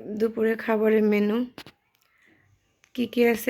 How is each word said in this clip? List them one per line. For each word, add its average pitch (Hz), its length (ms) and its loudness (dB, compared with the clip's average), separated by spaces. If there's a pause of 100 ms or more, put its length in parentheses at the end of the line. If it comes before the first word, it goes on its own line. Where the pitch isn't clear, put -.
(160)
দুপুরে 220 420 -2
খাবারের 220 460 2
মেনু। 208 340 2 (1600)
কি 247 120 -2
কি 240 180 -2
আছে 233 240 0